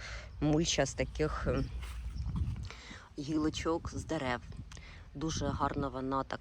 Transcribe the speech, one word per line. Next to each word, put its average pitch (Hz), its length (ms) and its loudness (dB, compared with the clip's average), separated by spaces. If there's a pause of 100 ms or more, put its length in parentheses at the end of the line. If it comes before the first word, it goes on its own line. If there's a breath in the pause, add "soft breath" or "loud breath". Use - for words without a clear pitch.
(420 loud breath)
мульча 151 440 6
з - 80 -2
таких, - 540 0
м, 131 180 4 (1500 loud breath)
гілочок 156 760 2
з - 120 -4
дерев. 131 360 0 (720 loud breath)
Дуже 147 320 0
гарно 143 420 2
вона 131 340 2
так - 180 -4